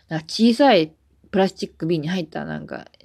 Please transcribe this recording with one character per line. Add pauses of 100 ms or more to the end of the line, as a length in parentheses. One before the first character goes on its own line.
な
ん
か、
小
さ
い (360)
プ
ラ
ス
チ
ッ
ク
瓶
に
入
っ
た、
な
ん
か、 (180)